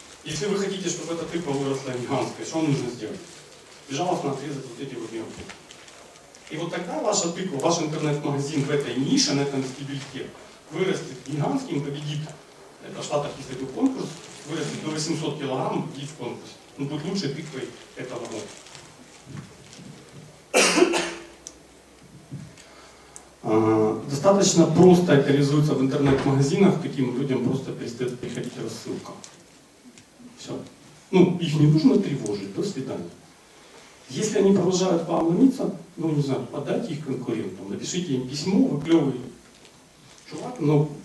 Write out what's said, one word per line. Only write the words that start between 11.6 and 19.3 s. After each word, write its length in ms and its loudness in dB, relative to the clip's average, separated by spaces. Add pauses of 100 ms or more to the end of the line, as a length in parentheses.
победит. 360 -6 (640)
Это 160 -12
в 40 -8
Штатах 320 -2
есть 140 -12
такой 180 -8
конкурс, 400 -2 (400)
вырастет 340 -6
до 80 -6
восемьсот 480 -4
килограмм, 500 -4
победит 220 -12
в 40 -14
конкурсе. 400 -12 (240)
Он 80 -4
будет 180 -6
лучшей 240 -4
тыквой 400 -8 (280)
этого 240 -10
года. 260 -10 (4000)